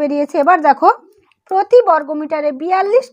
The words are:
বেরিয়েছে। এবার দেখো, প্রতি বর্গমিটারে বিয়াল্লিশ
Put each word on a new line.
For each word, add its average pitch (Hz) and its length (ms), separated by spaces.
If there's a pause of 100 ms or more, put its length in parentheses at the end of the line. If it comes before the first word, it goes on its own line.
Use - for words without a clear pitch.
বেরিয়েছে। 294 420
এবার 339 240
দেখো, 294 220 (640)
প্রতি 403 280 (100)
বর্গমিটারে 302 600 (120)
বিয়াল্লিশ 392 520